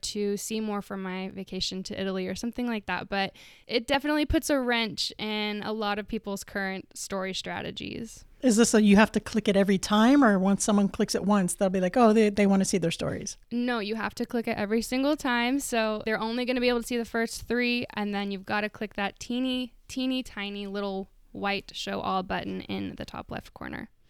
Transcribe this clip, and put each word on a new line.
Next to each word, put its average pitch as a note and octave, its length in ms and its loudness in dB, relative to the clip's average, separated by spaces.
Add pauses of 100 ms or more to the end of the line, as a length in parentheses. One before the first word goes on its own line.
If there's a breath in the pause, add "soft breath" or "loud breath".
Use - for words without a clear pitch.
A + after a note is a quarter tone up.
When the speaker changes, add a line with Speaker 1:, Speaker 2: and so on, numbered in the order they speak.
Speaker 1:
to G3+ 360 -2
see A3 220 -6
more G#3 220 -2
from G3 220 -8
my F#3 320 -6
vacation F#3+ 480 -6
to - 180 -8
Italy F#3+ 240 -4
or F#3 80 -6
something A#3+ 320 -6
like A3+ 220 -6
that. F3+ 220 -6
But G3 240 -4 (340 soft breath)
it A3+ 180 0
definitely D4 400 0
puts - 240 0
a C#4+ 100 4
wrench A#3 600 -2
in G#3 420 -4
a G#3+ 100 -6
lot G#3 280 -2
of G#3 80 -10
people's G3+ 360 -6
current F#3+ 540 -6
story F#3+ 380 -6
strategies. - 880 -8 (160)
Speaker 2:
Is B3 140 6
this A3+ 180 6
a, G#3+ 80 8
you G3+ 140 8
have G#3+ 160 8
to G#3+ 80 0
click - 300 -2
it G3 80 4
every G3 200 4
time, A#3 460 6
or G3+ 160 6
once F#3+ 240 2
someone G3+ 240 4
clicks - 260 -2
it - 120 -2
once, G3 280 2
they'll G3 160 0
be F#3 120 0
like, F#3 160 0
"Oh, A3+ 160 8
they, G#3+ 160 6
they G3+ 180 4
wanna G3 160 4
see F#3+ 140 0
their E3 120 2
stories"? - 460 -4 (160)
Speaker 1:
No, A#3+ 280 0
you G#3 160 -4
have G3+ 200 -4
to A#3+ 100 -4
click A#3 220 -2
it A3+ 100 -2
every G#3+ 240 0
single C4+ 360 0
time. B3 420 0
So A3 460 -2
they're A3 120 0
only A#3 280 -2
gonna B3+ 160 0
be B3 80 4
able A#3+ 100 2
to A3+ 80 -6
see B3 80 -2
the A#3 80 -2
first - 460 -4
three, A#3+ 360 0 (100)
and G#3 200 -4
then G3+ 160 -4
you've F#3+ 140 -8
gotta G#3 240 -2
click - 240 -10
that G3+ 260 -6
teeny, B3+ 540 -4 (160)
teeny, B3+ 340 -4
tiny G3+ 440 -8
little G3 420 -6 (240)
white G3+ 420 -4
show G3 240 -6
all F#3+ 240 -2
button F#3+ 380 -6
in G2 340 -6
the - 80 -10
top - 260 -12
left - 240 -12
corner. - 360 -12 (200)